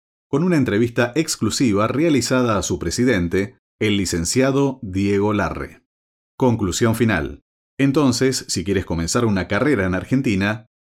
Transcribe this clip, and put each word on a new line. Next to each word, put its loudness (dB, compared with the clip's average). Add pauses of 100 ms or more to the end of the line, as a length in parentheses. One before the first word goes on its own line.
(280)
con 0
una 2
entrevista 0
exclusiva 0
realizada 0
a 0
su -2
presidente, 0 (220)
el 0
licenciado 0
Diego 0
Larre. -6 (520)
Conclusión 0
final. -2 (360)
Entonces, 2
si -4
quieres 0
comenzar -2
una 0
carrera 0
en 0
Argentina, -2 (140)